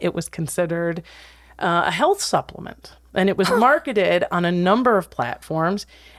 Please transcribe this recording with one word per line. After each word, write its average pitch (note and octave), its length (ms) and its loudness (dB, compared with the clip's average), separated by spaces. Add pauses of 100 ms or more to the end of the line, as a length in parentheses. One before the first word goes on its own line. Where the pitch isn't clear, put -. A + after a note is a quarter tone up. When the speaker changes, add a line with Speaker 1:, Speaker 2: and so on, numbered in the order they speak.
Speaker 1:
It F3+ 140 -2
was - 160 -8
considered E3+ 720 -4 (580)
uh, E3+ 260 2
a - 40 -2
health D4+ 300 2
supplement. - 720 -6 (220)
And F#3+ 140 2
it F#3+ 80 0
was F#3+ 140 2
Speaker 2:
<gasps> A#3+ 180 4
Speaker 1:
marketed G3+ 640 2
on F3 140 0
a F3 80 0
number G#3 440 2
of F3+ 140 -2
platforms D#3+ 760 -4 (320)